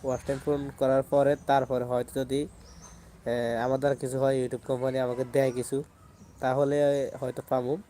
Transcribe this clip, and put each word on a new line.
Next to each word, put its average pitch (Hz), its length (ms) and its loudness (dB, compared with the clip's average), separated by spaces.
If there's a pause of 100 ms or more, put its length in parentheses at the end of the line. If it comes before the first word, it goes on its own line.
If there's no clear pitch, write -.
ওয়াচ 127 200 -2
টাইম 139 160 -4
পূরণ 143 240 -2 (140)
করার 135 260 4
পরে, 143 300 4 (120)
তারপরে 131 380 2
হয়তো 123 320 -2
যদি, 135 260 -2
আহ, - 1200 -6
আমার 131 160 0
দ্বারা 139 160 2
কিছু 131 240 -4
হয়, 135 180 4
YouTube 127 280 -4
কোম্পানি 131 340 -2
আমাকে 123 240 -2 (100)
দেয় 135 180 4
কিছু, 127 260 -4 (640)
তাহলে 139 360 2 (400)
হয়তো 131 340 -6
পাবো 127 220 0 (180)